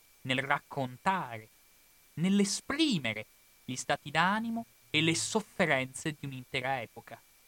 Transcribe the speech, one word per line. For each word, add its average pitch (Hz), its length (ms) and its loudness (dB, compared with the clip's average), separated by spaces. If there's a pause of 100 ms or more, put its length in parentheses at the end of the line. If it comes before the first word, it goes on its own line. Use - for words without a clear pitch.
(220)
nel 131 200 0
raccontare, 131 1080 -4 (640)
nell'esprimere 196 1120 0 (380)
gli 127 120 -6
stati - 340 -2
d'animo 220 560 0 (240)
e 156 100 2
le 160 140 4
sofferenze 156 1040 0
di - 80 -12
un'intera 131 560 -4
epoca. - 380 -14 (280)